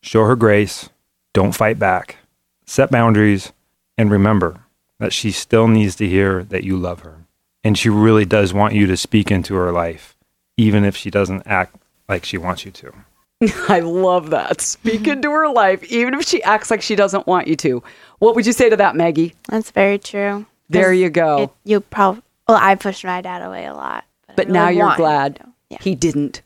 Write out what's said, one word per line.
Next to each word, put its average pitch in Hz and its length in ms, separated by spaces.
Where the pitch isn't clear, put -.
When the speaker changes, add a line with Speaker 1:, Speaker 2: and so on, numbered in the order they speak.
Speaker 1:
Show 110 240
her 123 100
grace. 104 540
Don't 95 220
fight 110 240
back. 92 380
Set - 260
boundaries. 107 600
And 107 140
remember 98 500
that 113 140
she 107 180
still 113 360
needs 107 300
to 104 100
hear 95 380
that 98 180
you 95 140
love 90 240
her. 80 160
And 107 140
she 117 120
really 107 360
does 98 300
want 104 180
you 101 140
to 92 100
speak - 320
into 95 240
her 90 180
life, 85 440
even 104 260
if 98 140
she - 140
doesn't 95 340
act 92 300
like 95 160
she 101 140
wants 87 260
you 98 60
to. - 200
Speaker 2:
<laughs> - 280
I 190 120
love 175 500
that. 143 300
Speak 226 400
Speaker 1:
Mm-hmm. 294 100
Speaker 2:
into 285 200
her 311 160
life, 196 360
even 240 320
if 311 120
she 320 140
acts 214 300
like 214 100
she 214 140
doesn't 196 320
want 180 200
you 156 100
to. 127 260
What 226 180
would 226 120
you 240 60
say 247 180
to 214 60
that, 190 180
Maggie? 165 400
Speaker 3:
That's 220 220
very 202 300
true. 202 480
Speaker 2:
There 185 220
Speaker 3:
'Cause 185 60
Speaker 2:
you 185 140
go. 151 320
Speaker 3:
it, 135 60
you 202 160
prob-, 208 420
well, 226 120
I 196 160
pushed 190 280
my 185 180
dad 180 220
away 185 240
a 69 80
lot, 67 300
but - 80
I - 40
Speaker 2:
But 196 100
Speaker 3:
really 185 120
Speaker 2:
now 175 100
you're 175 160
Speaker 3:
want 170 140
him 165 40
Speaker 2:
glad 143 320
Speaker 3:
to. - 100
Yeah. - 120
Speaker 2:
he 98 140
didn't. 143 500